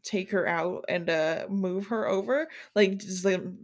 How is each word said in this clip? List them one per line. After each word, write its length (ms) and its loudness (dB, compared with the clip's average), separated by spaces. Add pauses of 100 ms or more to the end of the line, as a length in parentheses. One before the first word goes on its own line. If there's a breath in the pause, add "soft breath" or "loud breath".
take 280 -4
her 160 2
out 400 -2
and, 220 -2
uh, 400 0
move 380 -2
her 200 -2
over?" 400 2 (280 loud breath)
Like, 240 4
does 240 -8
the 300 2 (100)